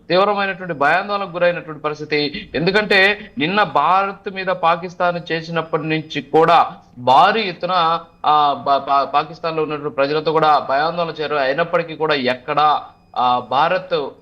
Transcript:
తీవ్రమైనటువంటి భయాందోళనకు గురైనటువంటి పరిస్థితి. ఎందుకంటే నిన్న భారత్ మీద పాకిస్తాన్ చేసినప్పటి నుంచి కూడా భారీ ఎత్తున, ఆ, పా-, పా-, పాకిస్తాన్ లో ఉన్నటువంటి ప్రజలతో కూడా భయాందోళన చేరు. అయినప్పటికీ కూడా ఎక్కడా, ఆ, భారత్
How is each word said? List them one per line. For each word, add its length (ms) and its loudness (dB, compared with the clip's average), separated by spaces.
తీవ్రమైనటువంటి 640 0
భయాందోళనకు 580 0
గురైనటువంటి 500 -2
పరిస్థితి. 720 -4
ఎందుకంటే 800 2
నిన్న 260 0
భారత్ 680 0
మీద 140 -8
పాకిస్తాన్ 840 -2
చేసినప్పటి 560 -4
నుంచి 340 -4
కూడా 500 4
భారీ 440 4
ఎత్తున, 580 -2
ఆ, 420 2
పా-, 100 4
పా-, 260 0
పాకిస్తాన్ 540 -4
లో 60 -2
ఉన్నటువంటి 320 -8
ప్రజలతో 360 0
కూడా 380 2
భయాందోళన 520 -2
చేరు. 140 -4
అయినప్పటికీ 600 -2
కూడా 200 0
ఎక్కడా, 680 0
ఆ, 340 2
భారత్ 560 0